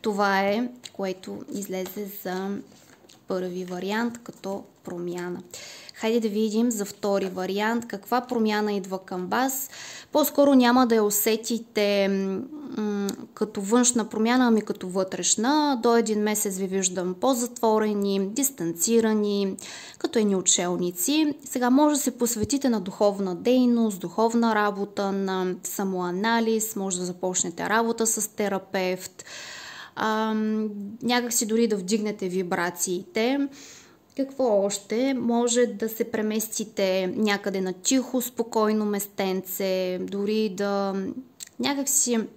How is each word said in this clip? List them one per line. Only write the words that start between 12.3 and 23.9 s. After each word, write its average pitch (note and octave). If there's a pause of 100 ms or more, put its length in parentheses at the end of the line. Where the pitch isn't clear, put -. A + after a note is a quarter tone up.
като G#3
външна A#3
промяна, A#3+
ами A3
като F#3+
вътрешна. G3+
До A#3
един G#3+
месец G#3
ви G3
виждам F#3
по-затворени, G#3+
дистанцирани, G#3 (420)
като -
едни G#3
отшелници. F3+ (100)
Сега B3
може D4
да C4+
се B3+
посветите A#3
на A3+
духовна G3
дейност, A#3